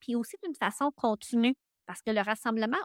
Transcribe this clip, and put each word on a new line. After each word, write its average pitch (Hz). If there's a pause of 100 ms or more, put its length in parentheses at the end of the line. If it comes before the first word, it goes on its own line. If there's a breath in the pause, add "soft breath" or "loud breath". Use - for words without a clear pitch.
puis 233
aussi 233
d'une 339
façon 247
continue. 233 (320)
Parce -
que 226
le 214
rassemblement, 220